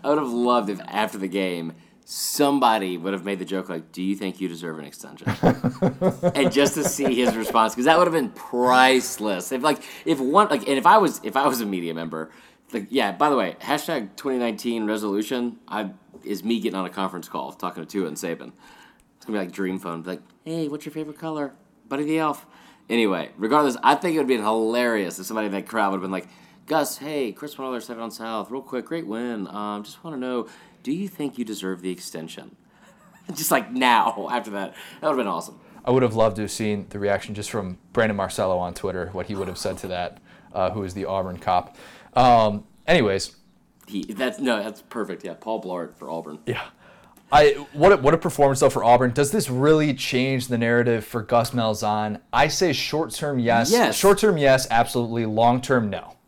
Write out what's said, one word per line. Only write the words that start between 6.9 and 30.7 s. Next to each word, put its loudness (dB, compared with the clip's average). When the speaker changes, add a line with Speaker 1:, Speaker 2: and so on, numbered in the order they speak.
Speaker 1:
his 2
response, 2
'cause 0
that 8
would 6
have 0
been 0
priceless. 2
If, -4
like, 0
if 0
one, 4
like, 0
and 2
if -2
I 10
was, 2
if -8
I 4
was 0
a -4
media -4
member, -8
like, -6
yeah. 0
By 0
the 2
way, -2
hashtag -4
twenty -4
nineteen -4
resolution, -4
I, -6
is -8
me 0
getting -4
on -4
a -8
conference -6
call -8
talking -10
to -12
Tua -4
and -10
Saban. -8
It's -20
gonna -4
be -4
like -10
dream -4
phone, -8
like, -10
"Hey, -6
what's -10
your -12
favorite -12
color, -8
Buddy -4
the 0
Elf?" -2
Anyway, 2
regardless, 2
I 6
think -2
it 2
would 0
have -2
been -4
hilarious 0
if -12
somebody -4
in -4
that -6
crowd 0
would -2
have -6
been -6
like, -6
"Gus, -2
hey, -4
Chris -14
Miller, -6
Seven -12
on -8
South, -8
real -8
quick, -8
great -8
win. -6
Um, -8
just -20
wanna -12
know, -6